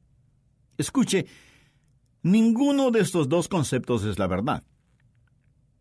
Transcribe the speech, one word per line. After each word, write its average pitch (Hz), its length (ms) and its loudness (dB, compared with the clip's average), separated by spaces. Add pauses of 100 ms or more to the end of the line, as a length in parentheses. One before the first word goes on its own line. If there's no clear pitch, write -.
(760)
Escuche, 190 480 -2 (960)
ninguno 240 680 2
de 226 80 2
estos 170 300 0
dos 170 180 0
conceptos 123 560 -2
es 101 160 -4
la 95 80 0
verdad. 95 340 -4 (1200)